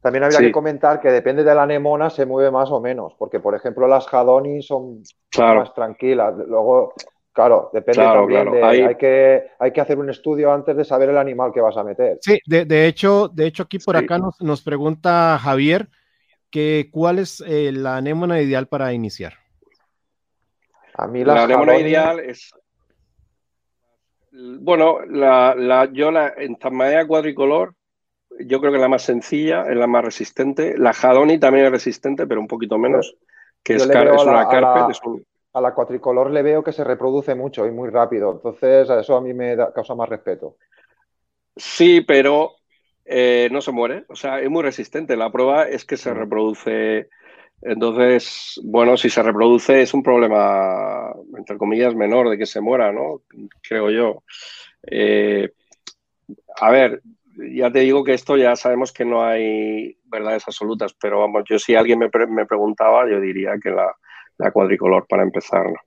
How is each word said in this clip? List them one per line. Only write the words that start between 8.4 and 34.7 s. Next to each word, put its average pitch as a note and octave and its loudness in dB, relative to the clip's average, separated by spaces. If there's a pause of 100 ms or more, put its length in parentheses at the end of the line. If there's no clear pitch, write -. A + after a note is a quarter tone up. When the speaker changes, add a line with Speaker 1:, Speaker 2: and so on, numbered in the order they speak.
Speaker 2:
claro, G#2 0
Speaker 1:
de, A#2 2
Speaker 2:
ahí A#2+ 4
Speaker 1:
hay B2 2
que, C3+ 2
hay B2+ 0
que D3+ -2
hacer C#3 -2
un C#3+ -6
estudio D3 -2
antes C#3+ -2
de D3+ -2
saber C3+ 0
el C#3+ 2
animal B2+ -2
que B2 -2
vas A2 0
a G#2 -6
meter. B2 -4
Speaker 3:
Sí, G#3 2
de, E3 0
de D#3 2
hecho, G3+ 2
de D#3+ -2
hecho D#3+ -6
aquí F#3+ -12
por F3+ -2
Speaker 2:
Sí. D3+ 0
Speaker 3:
acá E3+ -4
nos, F#3 -8
nos D3+ -4
pregunta D#3+ 0
Javier C#3+ 0 (640)
que D3+ -2
cuál E3+ 0
es, - -8
eh, D3+ -2
la C3+ -6
anémona E3 -2
ideal C3+ -2
para C3+ -6
iniciar. G#2+ -10 (1600)
Speaker 1:
A - -6
mí B2 -6
las C#3+ 4
Speaker 2:
La A#2 4
anémona B2+ 4
Speaker 1:
Hadoni D#3+ 2
Speaker 2:
ideal D#3+ 0
es, - -16 (1800)
bueno, C#3+ 0
la, C3 4
la, B2+ 2
yo D3 0
la, D3+ 0
en C#3 -10
Tasmania C#3 0
cuadricolor, D3+ -2 (680)
yo C3 -2
creo C#3+ 0
que C#3 0
es C3 4
la C3 4
más C3 0
sencilla, D3+ -4
es B2 -2
la A#2+ 0
más A#2+ 0
resistente. C3+ -6
La A#2+ 4
Hadoni C#3 4
también C3+ 4
es C3 4
resistente, C3 -4
pero A2 -4
un G#2+ -10
poquito A2+ -6
menos, B2 0 (480)
que A2+ -2
Speaker 1:
Yo B2+ 2
Speaker 2:
es C3 2
Speaker 1:
le C#3 4
Speaker 2:
car-, B2+ 6
Speaker 1:
veo C#3+ 6
Speaker 2:
es C#3+ 6
Speaker 1:
a - 6
la, C#3+ 4
Speaker 2:
una C3 4
Speaker 1:
a - 0
Speaker 2:
carpet, B2+ 4